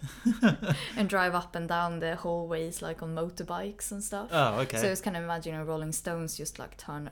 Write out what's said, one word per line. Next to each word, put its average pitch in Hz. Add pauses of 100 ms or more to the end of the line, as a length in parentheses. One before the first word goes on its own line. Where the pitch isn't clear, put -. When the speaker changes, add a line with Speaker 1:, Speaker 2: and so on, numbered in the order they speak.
(240)
Speaker 1:
<laughs> 233 (640)
Speaker 2:
And 208
drive 180
up 175
and 170
down 170
the 165
hallways, 170
like, 160
on 165
motorbikes 175
and 202
stuff. 208
Speaker 1:
Oh, 123
okay. 127
Speaker 2:
So 110
he 190
was 95
kinda 185
imagining 165
Rolling 156
Stones 165
just, -
like, -
turn, 147